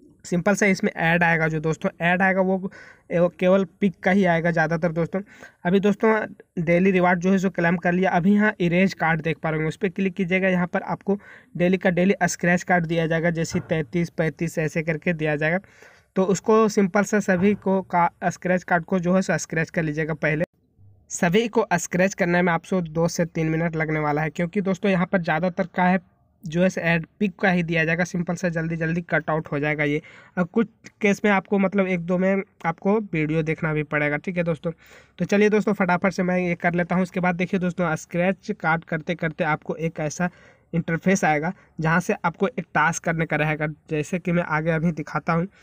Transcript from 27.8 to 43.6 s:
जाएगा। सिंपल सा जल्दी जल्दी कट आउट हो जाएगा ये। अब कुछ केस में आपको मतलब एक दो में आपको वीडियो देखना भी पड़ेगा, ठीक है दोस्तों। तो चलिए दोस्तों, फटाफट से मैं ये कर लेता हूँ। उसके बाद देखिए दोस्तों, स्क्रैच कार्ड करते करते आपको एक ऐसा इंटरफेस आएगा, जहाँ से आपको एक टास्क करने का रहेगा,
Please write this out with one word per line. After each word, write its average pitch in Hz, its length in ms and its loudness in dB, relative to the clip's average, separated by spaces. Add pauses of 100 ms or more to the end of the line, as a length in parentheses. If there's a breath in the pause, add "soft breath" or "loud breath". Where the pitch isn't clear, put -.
जाएगा। 165 180 0
सिंपल 175 320 -4
सा 180 140 -2
जल्दी 165 260 -4
जल्दी 165 280 -2
कट 160 260 -2
आउट 160 180 -2
हो 147 120 -4
जाएगा 151 240 -2
ये। 147 180 -2 (360 loud breath)
अब 180 100 0
कुछ 226 200 0 (340)
केस 202 240 0
में 208 60 4
आपको 196 280 0
मतलब 190 280 0
एक 175 180 -4
दो 180 120 0
में 190 260 0 (220)
आपको 190 380 0
वीडियो 160 400 -2
देखना 156 300 -4
भी 151 120 -2
पड़ेगा, 147 320 0
ठीक 175 200 -8
है 175 60 0
दोस्तों। 165 280 -4 (480 loud breath)
तो 180 60 -4
चलिए 202 240 4
दोस्तों, 208 240 2
फटाफट 180 400 0
से 190 100 -2
मैं 180 160 0
ये 175 160 -2
कर 170 180 -2
लेता 175 220 0
हूँ। 185 80 2
उसके 180 160 -6
बाद 180 160 0
देखिए 180 240 -2
दोस्तों, 170 360 -2
स्क्रैच 180 580 -4
कार्ड 165 300 -2
करते 165 320 -6
करते 165 300 -4
आपको 156 320 -4
एक 160 240 -6
ऐसा 165 280 -4 (440 soft breath)
इंटरफेस 170 520 0
आएगा, 156 260 0 (280 soft breath)
जहाँ 160 200 2
से 208 140 0 (120)
आपको 175 240 -2
एक - 240 -8
टास्क 160 300 2
करने 165 220 -2
का 151 100 -2
रहेगा, 151 320 -2 (220)